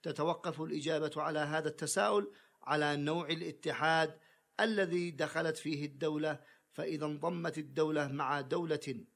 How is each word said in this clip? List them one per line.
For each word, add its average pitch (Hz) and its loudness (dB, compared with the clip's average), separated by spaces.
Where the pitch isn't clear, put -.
تتوقف 160 0
الإجابة 156 0
على 151 0
هذا 151 0
التساؤل 202 2
على 147 2
نوع 151 0
الاتحاد 160 2
الذي 180 2
دخلت 160 0
فيه 147 -4
الدولة، 151 -2
فإذا 151 -4
انضمت 160 -2
الدولة 151 2
مع 139 0
دولة 151 -2